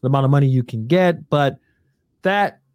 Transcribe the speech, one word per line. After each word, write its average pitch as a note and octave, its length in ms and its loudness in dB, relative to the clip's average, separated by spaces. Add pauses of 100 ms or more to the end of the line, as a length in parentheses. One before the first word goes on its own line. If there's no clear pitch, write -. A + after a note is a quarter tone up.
the C3 60 -4
amount C3+ 180 2
of C3+ 60 2
money C#3 160 4
you B2+ 160 0
can A2+ 240 -10
get, F3 420 0
but C#3+ 280 0 (680)
that G3 360 -2 (160)